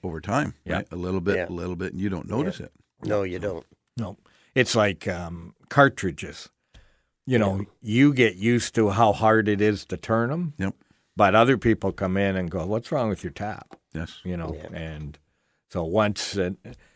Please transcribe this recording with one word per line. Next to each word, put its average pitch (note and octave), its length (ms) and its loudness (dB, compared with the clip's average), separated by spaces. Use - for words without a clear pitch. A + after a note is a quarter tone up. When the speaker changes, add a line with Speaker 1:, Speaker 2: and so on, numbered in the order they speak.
Speaker 1:
over D#2+ 160 -6
time, G#2+ 340 -4
Speaker 2:
Yeah. E2 120 -4
Speaker 1:
right? - 140 -6
A E2 40 -14
little F2+ 260 -4
bit, F#2+ 140 0
Speaker 3:
Yeah. F2+ 140 -4
Speaker 1:
a F#2 40 -8
little F2 220 -6
bit, F2+ 180 -8
and F2+ 80 -6
you G2+ 80 -2
don't F2 180 -6
Speaker 3:
Yeah. G2+ 100 -6
Speaker 1:
notice F3+ 220 -4
it. - 120 -12
Speaker 3:
No, G#2 200 -2
you F#2 160 -6
don't. F2+ 260 -6
Speaker 2:
No. G#2+ 200 -8
It's B2+ 200 2
like, G#2 320 2
um, F2 460 -8
cartridges. G2 800 0
You B2+ 140 2
know, G2 200 2
Speaker 3:
Yeah. G2+ 60 -4
Speaker 2:
you B2+ 320 4
get A2+ 240 4
used A#2 380 0
to A2 160 4
how G#2+ 220 6
hard A2 340 4
it G#2 140 2
is G#2+ 240 2
to F2+ 120 -8
turn A#2 340 -2
'em. E3 260 -4
Speaker 1:
Yep. F#2+ 160 -2
Speaker 2:
But G2 200 6
other A#2+ 220 8
people G2+ 340 2
come F#2 240 -2
in G2 200 2
and F2+ 140 -2
go, F2 160 -4
"What's G#2+ 260 -4
wrong B2+ 180 0
with F#2+ 140 -4
your D#2+ 100 -8
tap?" - 420 -10
Speaker 1:
Yes. D#2+ 300 -10
Speaker 2:
You F2+ 140 -6
know, D#2+ 180 -6
Speaker 3:
Yeah. D#2+ 120 -14
Speaker 2:
and D2+ 420 -10
so F2 140 -4
once, G2+ 540 0
uh, F#2 140 0